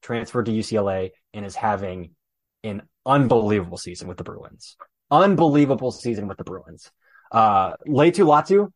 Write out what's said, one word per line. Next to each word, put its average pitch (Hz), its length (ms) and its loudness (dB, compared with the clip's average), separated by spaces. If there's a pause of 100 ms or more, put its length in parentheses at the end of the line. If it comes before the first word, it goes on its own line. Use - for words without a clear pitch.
transferred 117 440 -6
to 117 60 -4
U 110 100 -2
C 110 140 -4
L 101 140 0
A, 95 220 -4 (220)
and 104 120 -12
is 98 100 -14
having 95 560 -6 (520)
an 104 200 -10 (220)
unbelievable 107 720 2
season 87 300 -14
with 90 100 -14
the - 60 -12
Bruins. - 540 -20 (320)
Unbelievable 147 840 2
season 104 360 -8
with 95 100 -12
the - 60 -14
Bruins. - 480 -16 (400)
Uh, 170 420 2 (140)
Laiatu 165 380 4
Latu, 190 500 4